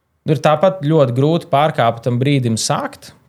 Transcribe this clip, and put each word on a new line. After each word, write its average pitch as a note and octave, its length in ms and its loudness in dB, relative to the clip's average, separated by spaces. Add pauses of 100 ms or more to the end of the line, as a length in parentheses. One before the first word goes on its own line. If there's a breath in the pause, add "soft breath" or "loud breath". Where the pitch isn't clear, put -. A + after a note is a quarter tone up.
(260)
ir D3+ 160 0
tāpat F#3+ 400 2
ļoti C#3 340 2
grūti D3+ 320 0
pārkāpt C#3 560 0
tam A#2+ 140 -2
brīdim B2 400 0
sākt. - 540 -6 (160)